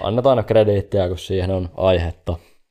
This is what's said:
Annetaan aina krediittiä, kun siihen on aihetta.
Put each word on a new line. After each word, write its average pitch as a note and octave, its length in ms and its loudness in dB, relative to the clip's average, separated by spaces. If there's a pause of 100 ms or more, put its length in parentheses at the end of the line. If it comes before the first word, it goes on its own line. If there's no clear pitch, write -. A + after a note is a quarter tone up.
Annetaan B2 340 2
aina G#2+ 100 -2
krediittiä, G#2 600 2
kun F2+ 100 -4
siihen F#2+ 340 -4
on F#2 260 -4
aihetta. E2+ 600 0 (340)